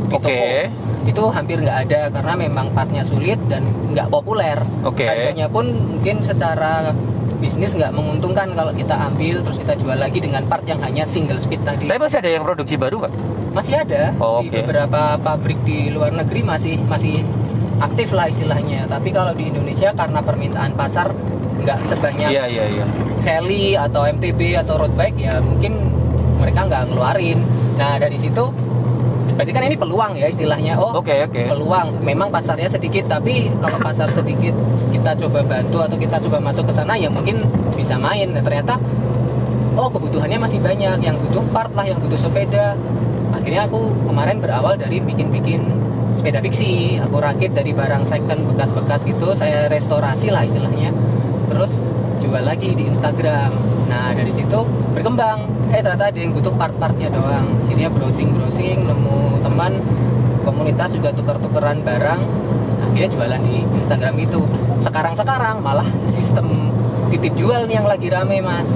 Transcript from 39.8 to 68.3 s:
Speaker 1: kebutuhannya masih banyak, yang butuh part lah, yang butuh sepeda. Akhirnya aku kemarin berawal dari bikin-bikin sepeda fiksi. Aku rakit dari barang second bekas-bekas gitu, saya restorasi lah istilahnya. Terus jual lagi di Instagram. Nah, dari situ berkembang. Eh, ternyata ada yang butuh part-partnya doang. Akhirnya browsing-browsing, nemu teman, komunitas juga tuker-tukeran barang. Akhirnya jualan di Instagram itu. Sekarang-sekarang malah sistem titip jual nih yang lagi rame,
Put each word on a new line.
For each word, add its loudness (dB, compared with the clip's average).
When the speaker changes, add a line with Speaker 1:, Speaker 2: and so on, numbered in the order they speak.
Speaker 1:
kebutuhannya -2
masih 0
banyak, 0
yang 0
butuh 0
part 0
lah, -2
yang 0
butuh 0
sepeda. 2
Akhirnya 0
aku 0
kemarin 2
berawal 0
dari -2
bikin-bikin 0
sepeda 0
fiksi. 0
Aku 0
rakit 0
dari 0
barang 0
second 0
bekas-bekas 0
gitu, 0
saya 2
restorasi 0
lah 2
istilahnya. 0
Terus 2
jual 0
lagi 0
di 0
Instagram. 2
Nah, 0
dari 0
situ 0
berkembang. 0
Eh, 2
ternyata 2
ada -2
yang -2
butuh 2
part-partnya 0
doang. 0
Akhirnya 2
browsing-browsing, 0
nemu 2
teman, 2
komunitas 0
juga 0
tuker-tukeran 0
barang. 0
Akhirnya 2
jualan 0
di 2
Instagram 0
itu. 0
Sekarang-sekarang 0
malah 0
sistem 2
titip 0
jual 2
nih 0
yang 2
lagi 0
rame, 0